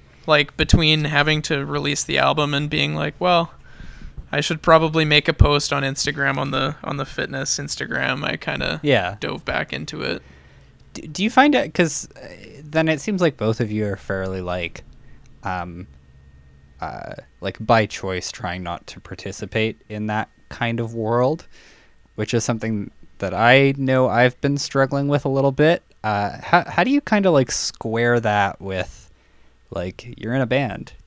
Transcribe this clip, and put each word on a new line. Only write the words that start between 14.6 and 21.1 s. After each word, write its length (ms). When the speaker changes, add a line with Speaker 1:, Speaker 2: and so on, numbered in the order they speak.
Speaker 2:
um, 440
uh, 320
like, 180
by 260
choice 460
trying 320
not 240
to 120
participate 800
in 180
that 220
kind 300
of 140
world, 520